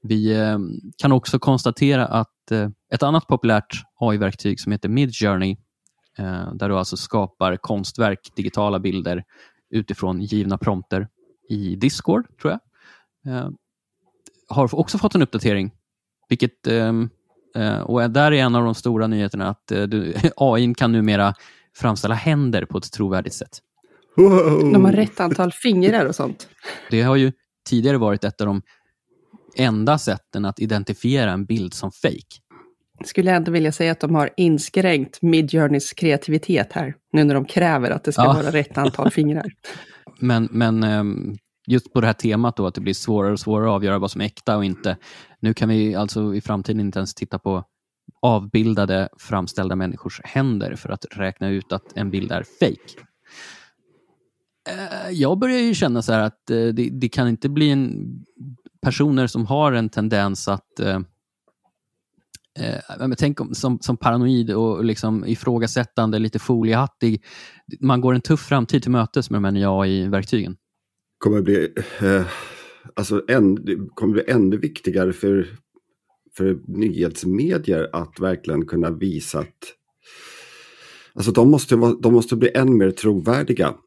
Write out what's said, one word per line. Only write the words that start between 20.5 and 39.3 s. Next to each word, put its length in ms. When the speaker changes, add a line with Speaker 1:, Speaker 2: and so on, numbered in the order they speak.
Speaker 1:
I 140
kan 180
numera 420
framställa 400
händer 500
på 120
ett 140
trovärdigt 440
sätt. 240
Speaker 2:
Wow. 580
Speaker 3:
De 120
har 60
rätt 280
antal 320
fingrar 540
och 100
sånt. 340
Speaker 1:
Det 120
har 140
ju 160
tidigare 280
varit 260
ett 180
av 60
de 140
enda 420
sätten 480
att 140
identifiera 720
en 140
bild 280
som 180
fake. 260
Speaker 3:
Skulle 240
jag 80
ändå 140
vilja 200
säga 200
att 80
de 160
har 220
inskränkt 840
Midjourneys 720
kreativitet 800
här, 200
nu 100
när 120
de 100
kräver 460
att 120
det 80
ska 120
Speaker 1:
Ja. 100
Speaker 3:
vara 180
rätt 260
antal 340
fingrar. 340